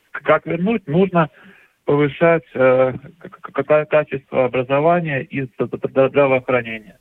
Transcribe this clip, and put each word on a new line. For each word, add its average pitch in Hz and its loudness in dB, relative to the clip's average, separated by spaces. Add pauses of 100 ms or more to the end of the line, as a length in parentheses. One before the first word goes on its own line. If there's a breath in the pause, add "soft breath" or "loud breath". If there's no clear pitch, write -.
(120)
к-, - -12
как 156 0
вернуть? 180 -4
Нужно 175 0 (540 soft breath)
повышать, 147 0 (100)
э, 131 4 (260)
к-, - -20
к-, 139 -2
к-, 151 2
качество 143 -2
образования 139 0
и 139 -6
т-, 123 -6
т-, - -10
т-, 135 0
здравоохранения. 123 -2